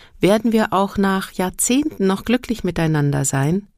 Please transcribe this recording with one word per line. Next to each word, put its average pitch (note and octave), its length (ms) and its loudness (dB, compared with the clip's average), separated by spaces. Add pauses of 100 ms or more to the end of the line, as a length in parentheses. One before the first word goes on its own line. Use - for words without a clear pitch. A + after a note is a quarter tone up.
(200)
Werden A3 320 2
wir A3 220 2
auch G3 240 0
nach G3 340 0
Jahrzehnten B3 760 -2
noch F#3+ 200 0
glücklich A#3+ 400 -2
miteinander D3+ 580 0
sein? D3+ 540 -2